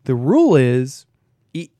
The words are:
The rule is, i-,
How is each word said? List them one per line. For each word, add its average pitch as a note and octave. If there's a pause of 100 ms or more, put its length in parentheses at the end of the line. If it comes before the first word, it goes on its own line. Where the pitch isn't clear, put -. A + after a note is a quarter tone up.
The C3
rule G3
is, B2+ (500)
i-, E3 (100)